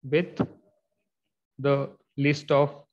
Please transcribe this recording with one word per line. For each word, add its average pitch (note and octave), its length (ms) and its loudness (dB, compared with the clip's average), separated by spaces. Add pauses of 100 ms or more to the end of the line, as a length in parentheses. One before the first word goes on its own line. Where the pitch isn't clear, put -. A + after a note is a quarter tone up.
with - 380 -2 (1160)
the C#3 320 0 (280)
list C#3+ 340 0
of C#3+ 420 2